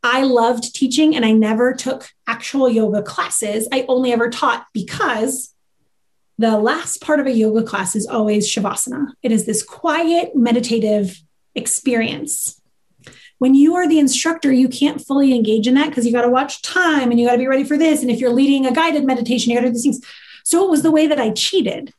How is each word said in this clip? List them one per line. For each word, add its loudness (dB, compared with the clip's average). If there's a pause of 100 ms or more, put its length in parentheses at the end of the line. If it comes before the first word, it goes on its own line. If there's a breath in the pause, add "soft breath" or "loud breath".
I 2
loved 0
teaching 2
and -2
I 4
never 2
took -8 (180)
actual -2
yoga 0
classes. -6
I -2
only 0
ever 0
taught -4
because -4 (840)
the 2
last -2
part 0
of -2
a -2
yoga 2
class -6
is -4
always 0
Shavasana. -4 (140)
It -2
is 0
this -4
quiet, -2
meditative 0 (340)
experience. -4 (760 loud breath)
When 2
you 6
are 0
the 4
instructor, 0
you 4
can't -2
fully 2
engage 0
in 4
that 2
'cause -2
you 0
gotta 2
watch -2
time 0
and 4
you 2
gotta 2
be 0
ready 0
for -2
this. 2
And -2
if -2
you're 0
leading 2
a 0
guided 0
meditation, 0
you 2
gotta 0
do -2
these -4
things. 0 (420 loud breath)
So 2
it 0
was 2
the 2
way 4
that 0
I 0
cheated -4